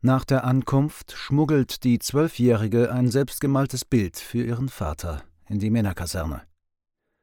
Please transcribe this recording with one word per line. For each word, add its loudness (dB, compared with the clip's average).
Nach 2
der 0
Ankunft 0
schmuggelt 0
die 4
Zwölfjährige 2
ein 2
selbstgemaltes -2
Bild 0
für -4
ihren -4
Vater -8
in -4
die 0
Männerkaserne. -2